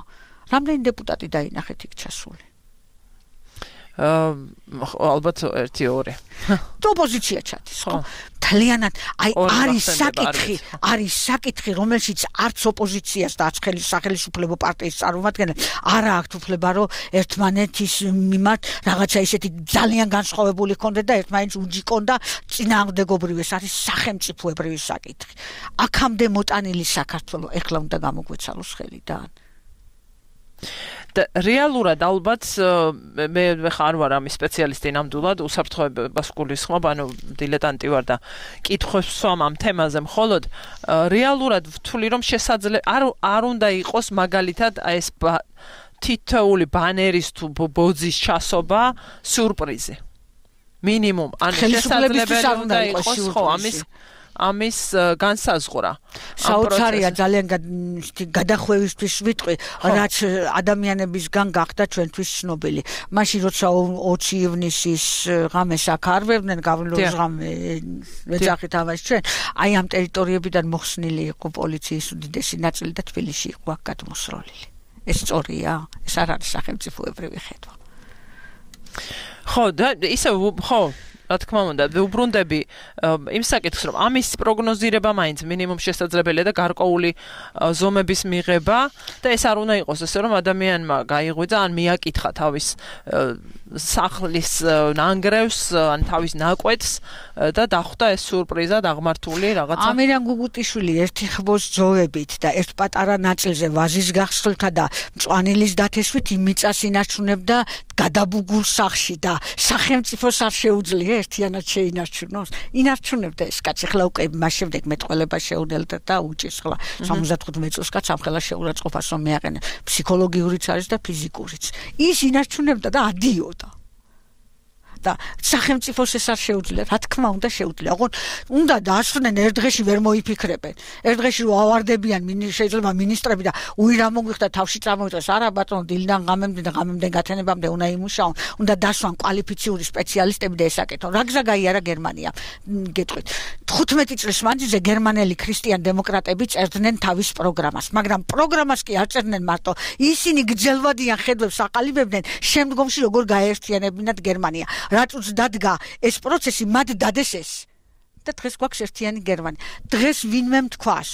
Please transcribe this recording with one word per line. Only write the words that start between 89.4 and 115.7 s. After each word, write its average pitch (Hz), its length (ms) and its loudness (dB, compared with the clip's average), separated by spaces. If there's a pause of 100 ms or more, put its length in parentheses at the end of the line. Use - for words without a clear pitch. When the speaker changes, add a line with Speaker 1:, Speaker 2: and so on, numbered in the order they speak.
Speaker 2:
არ 220 160 4
უნდა 214 160 2
იყოს 156 240 -2
ესე, 165 240 -2
რომ 226 80 2
ადამიანმა 185 720 2
გაიღვიძა, 160 560 0
ან 180 160 2
მიაკითხა 175 560 0
თავის, 147 340 0 (380)
ე, 131 320 0 (320)
სახლის, 170 800 -2 (140)
ე, 165 80 6 (240)
ნანგრევს, 202 600 2 (100)
ე, 170 120 4 (120)
ან 147 80 -2
თავის 165 320 0
ნაკვეთს, 185 580 0 (460)
ე, 156 160 2
და - 160 4
დახვდა 180 380 0
ეს 190 180 2
სიურპრიზად 180 640 0
აღმართული 160 640 -2
რაღაცა. 165 320 2
Speaker 1:
ამირან 262 400 4
გუგუტიშვილი 233 720 0
ერთი 180 340 0
ხბოს 202 400 2
ძოვებით 180 600 4 (100)
და 156 160 2
ერთ 185 160 0
პატარა 196 480 2
ნაწილზე 180 480 0
ვაზის 165 400 2
გახსნილთა 190 640 0
და 160 140 2 (260)
მწვანილის 196 640 2
დათესვით 214 560 2
იმ 190 80 2
მიწას 196 360 2 (120)
ინარჩუნებდა 202 680 2 (360)
გადაბუგულ 202 720 2
სახლში - 560 0
და 175 160 0
სახელმწიფოს - 1040 0
არ 220 160 2
შეუძლია 202 640 2
ერთიანად 190 480 -4
შეინარჩუნოს? 180 800 -4 (200)
ინარჩუნებდა 254 720 0
ეს - 160 -4
კაცი, - 280 -4
ხლა 196 180 4
უკვე 175 240 0
მას 160 260 0
შემდეგ - 320 -4
მეტყველება 160 500 -2
შეუნელდა 160 640 -4